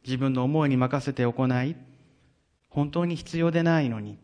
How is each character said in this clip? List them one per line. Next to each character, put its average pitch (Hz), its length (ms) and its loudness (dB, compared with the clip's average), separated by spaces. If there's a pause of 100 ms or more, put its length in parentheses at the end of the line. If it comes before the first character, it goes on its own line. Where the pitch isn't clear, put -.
自 127 140 -4
分 135 160 0
の 127 100 0
思 151 220 2
い 139 40 2
に 135 60 2
任 127 300 0
せ 139 80 -4
て 127 100 -2
行 120 240 0 (160)
い、 156 120 -4 (920)
本 147 220 -2
当 175 160 -2
に 175 100 -2
必 165 220 -8
要 165 140 2
で 165 100 2
な 165 180 4
い 135 100 2
の 110 100 -4
に、 104 240 -10